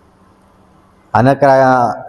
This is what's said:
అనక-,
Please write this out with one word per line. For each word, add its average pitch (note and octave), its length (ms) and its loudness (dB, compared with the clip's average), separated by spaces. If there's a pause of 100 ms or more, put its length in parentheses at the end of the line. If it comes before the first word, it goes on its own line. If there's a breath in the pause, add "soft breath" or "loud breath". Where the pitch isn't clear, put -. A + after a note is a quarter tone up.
(1160)
అనక-, C3 800 0 (140)